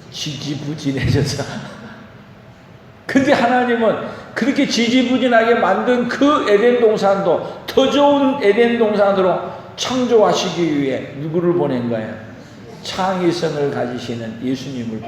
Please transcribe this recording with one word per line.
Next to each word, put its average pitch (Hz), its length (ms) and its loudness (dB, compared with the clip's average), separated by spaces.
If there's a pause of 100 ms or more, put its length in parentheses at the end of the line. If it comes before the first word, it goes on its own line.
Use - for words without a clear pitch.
(120)
지지부진해져서. 139 1300 -4 (800)
<laughs> - 840 -20
근데 269 280 2
하나님은 240 600 2 (400)
그렇게 277 320 0
지지부진하게 233 880 2
만든 220 520 2
그 285 420 2
에덴 233 300 4
동산도 190 840 2
더 262 240 2
좋은 277 540 2
에덴 233 340 4
동산으로 202 760 2 (240)
창조하시기 185 1040 0
위해 131 380 -4
누구를 170 340 0
보낸 127 360 -2
거예요? 107 240 -4 (720)
창의성을 170 880 -2
가지시는 120 720 -6
예수님을 127 640 -6